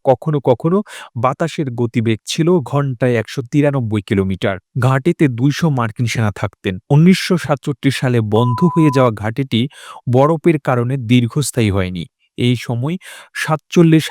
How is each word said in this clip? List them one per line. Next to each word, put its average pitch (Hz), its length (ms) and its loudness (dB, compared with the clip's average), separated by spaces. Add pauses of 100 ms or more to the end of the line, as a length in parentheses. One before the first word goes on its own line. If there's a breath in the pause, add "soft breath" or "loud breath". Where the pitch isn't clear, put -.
কখনো 143 360 0
কখনো 160 380 0 (380 loud breath)
বাতাসের 139 580 -2
গতিবেগ 113 520 -2
ছিল 165 220 -2 (160)
ঘন্টায় 131 540 -2
একশো 110 240 -6
তিরানব্বই 127 600 0
কিলোমিটার। 95 540 -2 (220)
ঘাঁটিতে 135 500 2
দুইশো 135 420 -2
মার্কিন 120 360 -2
সেনা 110 260 0
থাকতেন। - 420 -6 (160)
উনিশশো 170 480 4
সাতষট্টি 143 540 -2
সালে 123 260 -2 (100)
বন্ধ 120 300 2 (120)
হয়ে 156 200 4
যাওয়া 127 220 2
ঘাঁটিটি 113 480 -4 (500 loud breath)
বরফের 151 500 2
কারণে 123 340 -2 (120)
দীর্ঘস্থায়ী 120 640 0
হয়নি। 92 340 -4 (340)
এই 123 180 0
সময় 127 400 -6 (380 loud breath)
সাতচল্লিশ 160 760 2